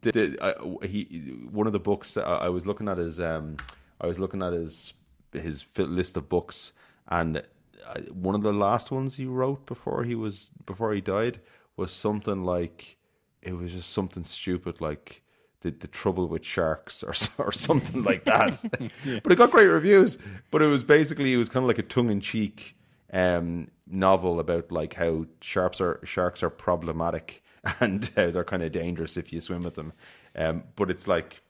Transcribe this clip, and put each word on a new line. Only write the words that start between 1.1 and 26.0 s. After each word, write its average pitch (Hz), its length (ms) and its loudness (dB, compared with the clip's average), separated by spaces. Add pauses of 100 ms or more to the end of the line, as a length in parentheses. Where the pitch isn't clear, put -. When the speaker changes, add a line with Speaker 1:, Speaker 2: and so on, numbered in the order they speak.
Speaker 1:
one 104 160 2
of 110 60 0
the 101 80 0
books - 340 -2
that - 120 -2
I, 87 200 2
I - 20 2
was 90 180 -2
looking 104 220 -4
at 92 100 -2
is, 85 220 -4
um, 78 360 -4 (440)
I - 60 -4
was 85 120 -4
looking 95 240 -4
at 90 100 -2
his, 85 420 -8 (380)
his 80 300 -8
fi-, - 220 -6
list 87 320 -2
of 76 120 -6
books, - 440 -4 (360)
and, 82 300 0
uh, - 640 -14 (120)
one 92 220 -2
of 104 80 0
the 107 100 2
last 104 380 2
ones 135 260 -4
he 131 100 -8
wrote 131 400 -4
before - 380 -6
he 120 100 -4
was, 110 360 -8 (160)
before 107 280 -4
he 98 60 0
died 107 400 -2 (360)
was 92 160 -6
something 104 520 -2
like, 87 520 -4 (460)
it 92 100 -8
was 87 200 -8
just 90 180 -10
something 90 340 -4
stupid - 560 -6
like 78 420 -8 (380)
the, 85 100 -4
the 76 180 -14
trouble 90 400 -2
with 80 160 -6
sharks - 580 -2
or, - 100 -8 (260)
<laughs> - 60 -
or - 80 -2
something - 520 0
like - 200 0
that. 214 380 4
Speaker 2:
<laughs> 143 420 -8
Yeah. 123 180 -4
Speaker 1:
But 294 100 6
it - 60 10
got 240 120 10
great 214 160 10
reviews. 185 520 8 (320)
But 156 120 4
it 151 40 8
was 143 180 4
basically, 147 480 6
it 123 40 4
was 117 120 2
kinda 131 180 2
like 113 120 4
a 110 40 -2
tongue-in-cheek, 107 920 -2 (360)
um, 87 560 0 (180)
novel 92 520 2
about, 82 320 -2
like, 80 240 -4
how 82 300 0 (160)
sharks 90 400 -2
are, 87 240 0